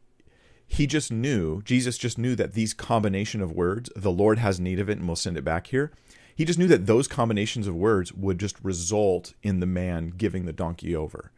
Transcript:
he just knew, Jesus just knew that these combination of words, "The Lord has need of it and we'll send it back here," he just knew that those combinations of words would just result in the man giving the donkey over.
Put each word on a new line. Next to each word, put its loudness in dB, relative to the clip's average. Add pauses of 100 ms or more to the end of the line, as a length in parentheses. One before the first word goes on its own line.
(680)
he 2
just -2
knew, 0
Jesus 0
just -4
knew 0
that -2
these -2
combination 0
of -2
words, 0
"The 0
Lord 4
has 0
need -2
of -2
it 0
and -4
we'll -2
send -4
it -6
back -2
here," -2 (440)
he 2
just 0
knew 6
that 6
those 4
combinations 0
of -4
words 2
would -2
just -6
result 0
in 0
the 0
man -4
giving -2
the -8
donkey -4
over. -8